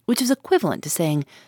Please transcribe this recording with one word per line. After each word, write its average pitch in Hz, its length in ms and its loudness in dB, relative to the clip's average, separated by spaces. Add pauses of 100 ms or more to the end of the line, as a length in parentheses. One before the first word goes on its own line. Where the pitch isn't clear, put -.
which 240 160 0
is 247 80 0
equivalent 269 540 0
to 151 80 -6
saying 151 340 0 (220)